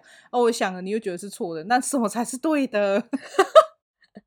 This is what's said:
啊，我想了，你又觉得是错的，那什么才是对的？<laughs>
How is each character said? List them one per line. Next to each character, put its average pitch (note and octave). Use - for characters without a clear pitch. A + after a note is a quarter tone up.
啊， B3
我 A#3
想 A3+
了， F#3
你 F#3+
又 G#3+
觉 G#3+
得 F3
是 G3+
错 F#3
的， D#3+
那 B3
什 -
么 A3+
才 A#3
是 B3+
对 D4+
的？ G#3
<laughs> -